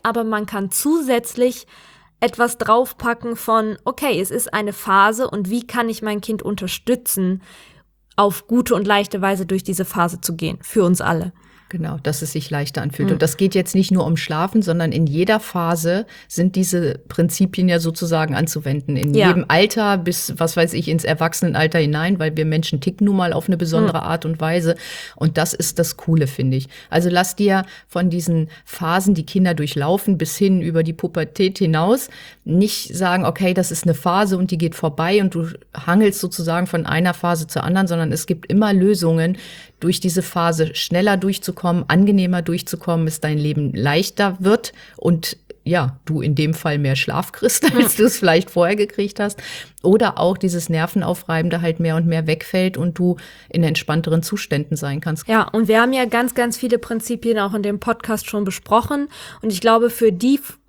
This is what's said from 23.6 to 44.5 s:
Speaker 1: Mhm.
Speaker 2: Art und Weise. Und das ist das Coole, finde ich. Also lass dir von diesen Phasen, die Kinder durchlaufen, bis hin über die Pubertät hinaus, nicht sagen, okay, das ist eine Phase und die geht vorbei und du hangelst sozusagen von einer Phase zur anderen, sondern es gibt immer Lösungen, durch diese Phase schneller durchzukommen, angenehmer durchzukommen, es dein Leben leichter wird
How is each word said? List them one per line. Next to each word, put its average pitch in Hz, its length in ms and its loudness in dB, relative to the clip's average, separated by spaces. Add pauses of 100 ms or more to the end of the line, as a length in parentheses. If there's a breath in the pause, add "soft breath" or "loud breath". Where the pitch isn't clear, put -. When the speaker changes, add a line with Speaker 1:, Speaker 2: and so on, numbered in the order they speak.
Speaker 1:
Mhm. - 40 -4
Speaker 2:
Art 165 220 -4
und 160 160 -4
Weise. 165 340 0 (400 loud breath)
Und 156 220 0
das 160 160 0
ist - 260 -4
das 165 160 -2
Coole, 160 320 2
finde 131 300 -2
ich. 135 100 -6 (220 loud breath)
Also 170 200 0
lass 180 280 0
dir 190 260 2 (240 loud breath)
von 180 220 0
diesen 165 400 0 (160 loud breath)
Phasen, 185 480 0
die 165 120 -2
Kinder 185 280 2
durchlaufen, 156 640 0
bis 160 180 -4
hin 190 260 2
über 160 220 0
die 160 80 -2
Pubertät 175 680 -2
hinaus, 180 520 2 (340 loud breath)
nicht 190 540 0
sagen, 180 260 0
okay, 180 300 0
das 180 180 0
ist 160 140 -4
eine 165 80 4
Phase 190 440 0
und 185 140 0
die 175 60 0
geht 165 180 -2
vorbei 170 460 0
und 185 140 0
du 165 120 -2 (260)
hangelst 196 460 2
sozusagen 180 480 -2
von 165 180 -4
einer 175 280 0
Phase 170 340 -2
zur - 160 -4
anderen, 185 240 2
sondern 165 240 -2
es - 140 -4
gibt - 260 -4
immer 208 220 4
Lösungen, 175 640 2 (420 loud breath)
durch 180 200 0
diese 180 220 0
Phase 170 540 0
schneller 190 420 2
durchzukommen, 180 720 -2
angenehmer 180 560 4
durchzukommen, 170 640 -2
es 160 120 -6
dein 151 200 0
Leben 147 340 0
leichter 180 640 0
wird 202 340 2 (220 loud breath)